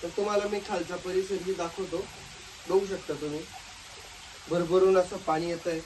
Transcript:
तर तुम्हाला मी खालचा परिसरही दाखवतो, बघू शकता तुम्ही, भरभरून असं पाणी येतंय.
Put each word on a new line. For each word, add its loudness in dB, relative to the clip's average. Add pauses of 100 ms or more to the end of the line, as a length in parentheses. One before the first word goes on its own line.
तर -4
तुम्हाला 2
मी 0
खालचा -2
परिसरही 0
दाखवतो, -4 (720)
बघू 6
शकता -4
तुम्ही, -4 (1040)
भरभरून 6
असं 4
पाणी 0
येतंय. -2